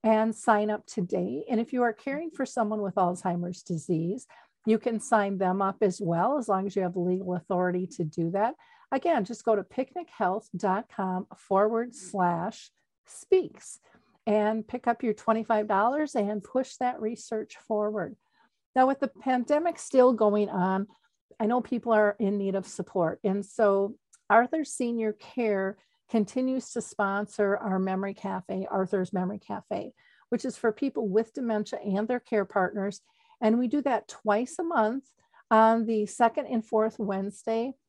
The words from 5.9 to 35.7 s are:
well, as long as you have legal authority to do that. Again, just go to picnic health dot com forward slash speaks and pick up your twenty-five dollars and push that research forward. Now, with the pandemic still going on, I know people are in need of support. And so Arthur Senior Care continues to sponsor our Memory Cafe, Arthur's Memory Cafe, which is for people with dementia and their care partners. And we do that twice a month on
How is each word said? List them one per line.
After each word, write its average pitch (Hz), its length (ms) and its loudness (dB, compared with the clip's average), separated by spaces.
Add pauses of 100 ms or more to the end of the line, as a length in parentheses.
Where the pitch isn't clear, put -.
well, 185 380 0
as 240 100 -4
long 196 200 0
as 190 80 -6
you 196 80 0
have 180 120 -4
legal 185 380 -2
authority 180 540 -2
to - 160 -6
do 165 260 -2
that. 208 260 0 (360)
Again, 277 340 0
just - 180 -12
go 220 120 4
to 196 80 -2
picnic 320 480 -6
health 190 440 -2
dot 196 320 0
com 185 380 -4 (100)
forward 226 600 2
slash 175 760 -2 (360)
speaks - 720 -2 (480)
and 214 400 2
pick - 180 -8
up 233 160 0
your 220 120 0
twenty-five 220 540 0
dollars 240 480 2
and 208 280 -2
push - 320 -4
that 247 260 -4
research 220 560 -8
forward. 208 580 -4 (600)
Now, 262 100 6
with 269 140 0
the 269 80 -2
pandemic 294 720 -2
still 254 340 6
going 208 360 2
on, 190 380 0 (520)
I 214 80 0
know 247 120 2
people 233 320 -2
are 214 280 4
in 202 180 2
need 196 160 -2
of 190 140 -4
support. - 560 -2
And 202 200 0
so 202 520 0 (340)
Arthur 247 340 4
Senior 233 500 -2
Care 202 640 -2 (320)
continues 254 640 -2
to 233 100 -4
sponsor 202 760 -2
our 190 220 -2
Memory 190 340 -2
Cafe, 190 580 -6
Arthur's 190 400 -2
Memory 190 280 -4
Cafe, - 520 -8 (380)
which - 160 -4
is 254 100 -6
for 226 160 -2
people 247 380 -4
with 220 240 0
dementia 226 460 -4
and 208 280 -2
their 247 140 -2
care 208 240 0
partners. 196 560 -2 (400)
And 226 180 4
we 247 80 0
do 294 140 0
that 247 260 -2
twice 220 500 -2
a 359 60 -4
month 262 480 0 (400)
on 226 340 6